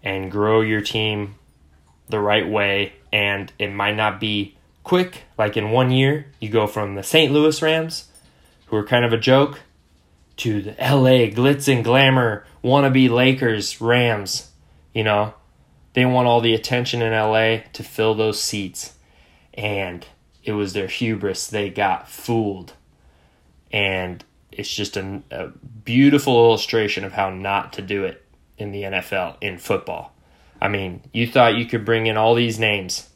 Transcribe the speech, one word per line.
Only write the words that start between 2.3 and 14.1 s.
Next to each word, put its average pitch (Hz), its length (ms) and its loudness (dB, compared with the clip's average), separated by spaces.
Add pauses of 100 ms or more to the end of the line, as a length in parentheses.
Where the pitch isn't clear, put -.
way. 101 460 -2 (180)
And 101 480 -2
it 101 140 -6
might 101 240 -2
not 104 240 -2
be 104 360 -6 (280)
quick, 180 400 -2 (140)
like 107 180 0
in 107 140 -2
one 127 200 2
year, 135 360 2 (140)
you 107 100 -8
go 107 160 2
from 104 280 -6
the 98 80 -8
Saint 156 300 2
Louis 151 300 2
Rams, 160 460 -2 (580)
who 113 100 -4
are 104 80 -2
kind 120 200 2
of 117 80 0
a 113 60 0
joke, 135 420 2 (760)
to 107 260 -4
the 104 180 -12
L 131 280 4
A 123 240 6
glitz 139 400 2
and 120 100 2
glamour 127 640 4 (160)
wannabe 131 480 4
Lakers 123 680 0
Rams, 113 720 0 (440)